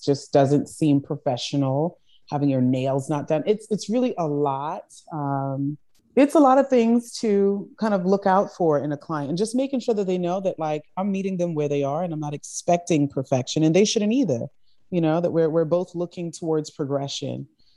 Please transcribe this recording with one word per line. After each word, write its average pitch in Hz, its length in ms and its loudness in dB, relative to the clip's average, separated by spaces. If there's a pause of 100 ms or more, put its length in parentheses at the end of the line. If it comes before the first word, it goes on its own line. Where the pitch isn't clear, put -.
just - 300 -2
doesn't 139 360 4
seem 143 320 2
professional. 139 960 -4 (320)
Having 143 180 0
your 131 120 2
nails 131 480 0
not 147 180 -4
done. 156 180 0
It's, 214 240 -2
it's - 200 -4
really 247 280 0
a 170 80 -2
lot. 147 600 -2 (260)
Um, 139 640 -4 (380)
it's 285 180 4
a 330 60 4
lot 269 180 6
of 269 120 2
things 233 500 2
to 202 500 0 (100)
kind 214 140 0
of 185 120 -2
look 196 200 2
out 196 300 2
for 156 240 2
in 143 140 -2
a 139 40 -4
client, 147 320 -6
and 160 80 -2
just 214 160 -2
making 262 280 -2
sure 240 120 -2
that 202 140 -2
they 185 100 0
know 180 220 -2
that, 185 180 -4
like, 151 260 -4 (140)
I'm 196 140 -2
meeting 190 260 -4
them 175 160 -2
where 151 140 -2
they 143 160 0
are 143 200 -2
and 175 100 -6
I'm 156 80 -6
not 147 120 -6
expecting 156 760 0
perfection, 135 540 -2
and 160 120 4
they 190 100 8
shouldn't 208 280 0
either, 180 340 0 (440)
you 180 100 0
know, 160 180 2
that 175 120 0
we're, 160 180 2
we're 165 160 2
both 175 280 0
looking 170 380 -6
towards 156 380 -4
progression. 139 800 -6 (300)